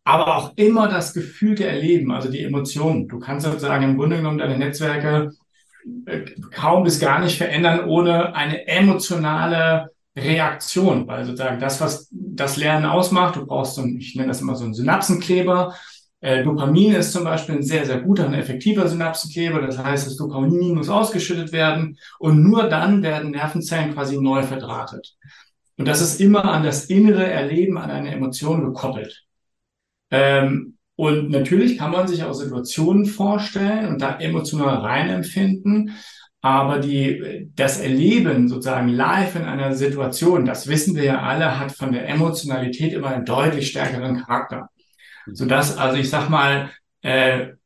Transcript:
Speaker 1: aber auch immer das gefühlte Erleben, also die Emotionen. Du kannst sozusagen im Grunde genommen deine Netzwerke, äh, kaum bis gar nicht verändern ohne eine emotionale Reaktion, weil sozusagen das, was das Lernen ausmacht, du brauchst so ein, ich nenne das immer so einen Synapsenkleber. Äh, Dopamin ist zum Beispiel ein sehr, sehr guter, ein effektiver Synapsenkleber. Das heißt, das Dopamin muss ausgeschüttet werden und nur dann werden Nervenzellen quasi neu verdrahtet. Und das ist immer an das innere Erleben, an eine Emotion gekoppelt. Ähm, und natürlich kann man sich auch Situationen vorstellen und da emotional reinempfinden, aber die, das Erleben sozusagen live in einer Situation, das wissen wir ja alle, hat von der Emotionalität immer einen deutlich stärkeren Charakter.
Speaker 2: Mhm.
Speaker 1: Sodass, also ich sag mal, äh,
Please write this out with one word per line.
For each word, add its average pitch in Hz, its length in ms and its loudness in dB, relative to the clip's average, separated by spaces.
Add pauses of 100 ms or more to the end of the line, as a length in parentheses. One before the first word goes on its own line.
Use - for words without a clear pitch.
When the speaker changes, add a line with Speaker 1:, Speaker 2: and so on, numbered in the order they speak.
Speaker 1:
aber 160 320 4
auch - 200 -6
immer 214 320 4
das 180 260 -2
gefühlte 202 540 -2
Erleben, 143 440 2
also 127 200 -4
die 143 100 -6
Emotionen. 143 680 -2
Du 120 120 -12
kannst 147 260 -8
sozusagen 139 380 -2
im 135 140 2
Grunde 156 180 2
genommen 151 240 -2
deine 139 180 -2
Netzwerke, 151 720 -2 (800)
äh, 170 140 -8 (300)
kaum 175 340 2
bis 151 140 2
gar 143 200 2
nicht 175 180 0
verändern 165 500 0
ohne 170 460 2
eine 151 320 -4
emotionale 165 1300 2 (260)
Reaktion, 151 920 0
weil 120 180 -8
sozusagen 123 340 -4
das, 135 220 -4
was - 300 -4
das - 460 -6
Lernen 151 280 2
ausmacht, 175 500 2
du 131 100 -6
brauchst 135 300 -4
so 135 80 -6
ein, 123 140 -2
ich - 180 -14
nenne 131 140 -2
das 131 120 -4
immer 127 140 -4
so 120 80 -8
einen 110 100 -6
Synapsenkleber. 180 1040 0 (460)
Äh, 135 220 0
Dopamin 151 500 4
ist - 180 2
zum 175 140 -4
Beispiel 160 300 -4
ein 143 80 -2
sehr, 147 220 0
sehr 127 140 -2
guter, 180 260 2
ein 139 80 0
effektiver 175 540 0
Synapsenkleber. 160 760 -4
Das 131 160 -6
heißt, 135 300 -4
das - 80 -8
Dopamin 156 580 0
muss 147 160 -2
ausgeschüttet 175 640 -2
werden 160 480 -2 (180)
und 151 240 6
nur 208 280 6
dann 190 340 2
werden 151 280 -4
Nervenzellen 151 640 -4
quasi 139 260 -4
neu 135 220 2
verdrahtet. - 760 -8 (600)
Und 135 100 -2
das 160 140 2
ist 160 180 0
immer 196 260 6
an 156 180 2
das 139 220 -2
innere 190 440 4
Erleben, 165 480 0
an 160 140 -8
eine 143 240 -6
Emotion 135 500 -2
gekoppelt. 107 600 -8 (840)
Ähm, 139 640 2 (180)
und 151 360 0
natürlich 190 480 2
kann 156 100 -4
man 185 180 0
sich 165 160 -2
auch - 100 -6
Situationen 156 760 0
vorstellen 202 800 -2
und 139 120 -4
da - 200 -4
emotional 151 560 -2
reinempfinden, 190 1200 0 (440)
aber 135 380 2
die, 139 800 -4
das 135 240 0
Erleben 139 680 2
sozusagen 127 420 -2
live 170 460 0
in 165 60 -4
einer 139 320 -4
Situation, 139 720 2
das 120 220 -4
wissen 156 280 0
wir 143 80 0
ja 135 200 2
alle, 135 340 0
hat 139 140 -6
von 131 220 -4
der 120 140 -4
Emotionalität 147 840 -2
immer 139 140 -4
einen 123 180 -4
deutlich 139 440 0
stärkeren 127 520 -4
Charakter. 123 480 -6 (560)
Speaker 2:
Mhm. 101 100 -16
Speaker 1:
Sodass, 135 420 0
also 131 200 0
ich 131 140 -2
sag 147 180 -2
mal, 139 400 2 (320)
äh, 127 520 0 (120)